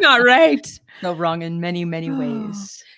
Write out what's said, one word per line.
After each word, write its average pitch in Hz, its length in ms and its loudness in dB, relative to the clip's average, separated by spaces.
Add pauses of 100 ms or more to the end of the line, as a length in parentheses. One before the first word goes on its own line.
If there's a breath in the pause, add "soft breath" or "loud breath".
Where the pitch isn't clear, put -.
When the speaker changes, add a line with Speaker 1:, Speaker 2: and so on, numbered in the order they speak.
Speaker 1:
not 262 220 4
right. 277 440 4 (360 loud breath)
Speaker 2:
So 180 120 -4
wrong 165 280 -2
in 170 180 -6
many, 175 240 -4
many 165 260 -6
Speaker 1:
Oh. 269 80 -6
Speaker 2:
ways. 214 640 -8 (160 soft breath)